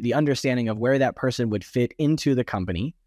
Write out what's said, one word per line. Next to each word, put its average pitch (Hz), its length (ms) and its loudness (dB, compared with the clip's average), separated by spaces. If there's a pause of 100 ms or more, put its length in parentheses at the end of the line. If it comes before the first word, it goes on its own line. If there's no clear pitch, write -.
the 120 120 0
understanding 131 540 0
of 107 100 -2
where 127 220 2
that 131 160 2
person 123 340 -2
would 104 140 -2
fit 123 340 -2
into 151 380 2
the 123 80 0
company. 98 520 -4 (120)